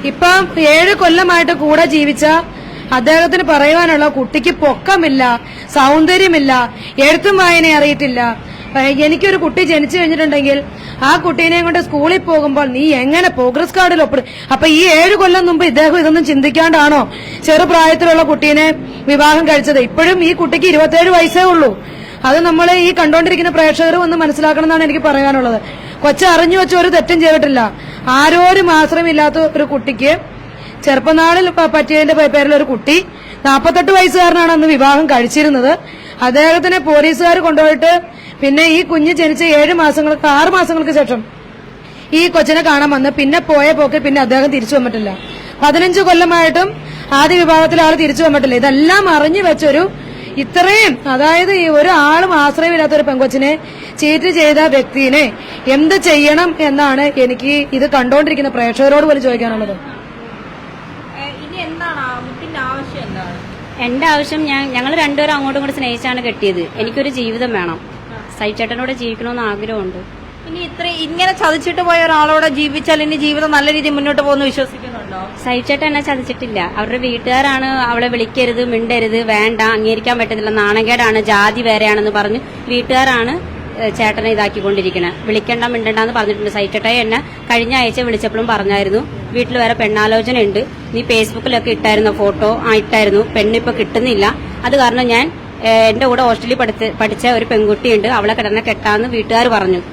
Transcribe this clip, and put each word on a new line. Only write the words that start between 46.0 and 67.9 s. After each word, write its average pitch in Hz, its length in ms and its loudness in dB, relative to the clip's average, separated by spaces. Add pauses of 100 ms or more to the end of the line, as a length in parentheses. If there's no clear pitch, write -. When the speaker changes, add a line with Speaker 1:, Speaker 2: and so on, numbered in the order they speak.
Speaker 1:
കൊല്ലമായിട്ടും 349 840 2 (300)
ആദ്യ 302 260 4
വിഭാഗത്തിലെ 320 440 4
ആൾ 320 120 4
തിരിച്ചു 302 280 0
വന്നിട്ടില്ല. 285 320 2
ഇതെല്ലാം 302 540 2
അറിഞ്ഞു 320 340 2
വെച്ചൊരു 320 480 2 (460)
ഇത്രയും, 349 600 2 (120)
അതായത് 330 420 2
ഈ 349 160 0
ഒരു 302 200 4
ആളും 330 460 2
ആശ്രയമില്ലാത്ത 311 580 0
ഒരു 294 100 2
പെങ്കൊച്ചിനെ 269 560 0 (400)
ചീറ്റ് 302 320 0
ചെയ്ത 302 280 4
വ്യക്തിനെ 269 760 2 (360)
എന്ത് 302 260 2
ചെയ്യണം 311 640 2
എന്നാണ് 277 600 0
എനിക്ക് 269 520 0
ഇത് 269 180 0
കണ്ടോണ്ടിരിക്കുന്ന 277 600 0
പ്രേക്ഷകരോട് 262 560 2
പോലും 277 160 2
ചോദിക്കാനുള്ളത്. 226 480 -2
Speaker 2:
ഏ, - 1600 -16
ഇനി 320 340 -14
എന്താണ് 330 380 -10
ആ 254 240 -8
മുട്ടിന്റെ 285 360 -12
ആവശ്യം 262 480 -10
എന്താണ്? 185 300 -12 (440)
Speaker 3:
എന്റെ 254 240 -2
ആവശ്യം, 302 380 -2
ഞാൻ, 277 280 -4
ഞങ്ങൾ 254 220 -2
രണ്ടുപേരും 294 400 -2
അങ്ങോട്ടും 277 260 -4
ഇങ്ങോട്ടും 277 220 -8
സ്നേഹിച്ചാണ് 254 400 -6
കെട്ടിയത്. 196 540 -4
എനിക്കൊരു 240 320 -4
ജീവിതം 240 440 -6
വേണം. 170 280 -6 (600)